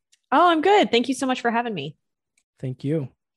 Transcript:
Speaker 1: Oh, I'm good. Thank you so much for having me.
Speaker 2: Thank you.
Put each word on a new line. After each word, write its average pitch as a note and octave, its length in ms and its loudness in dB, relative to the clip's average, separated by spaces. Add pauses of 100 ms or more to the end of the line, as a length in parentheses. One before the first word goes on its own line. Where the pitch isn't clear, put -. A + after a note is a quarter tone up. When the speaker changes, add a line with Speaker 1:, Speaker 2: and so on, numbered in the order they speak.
(300)
Speaker 1:
Oh, E4 200 4
I'm E4 100 2
good. F#4 300 4
Thank A#3+ 180 0
you C4+ 60 -4
so C4+ 120 -4
much B3+ 140 -4
for A#3 100 -2
having A#3 220 -4
me. D#3 240 -10 (640)
Speaker 2:
Thank B2+ 240 -10
you. C#3+ 240 -2 (280)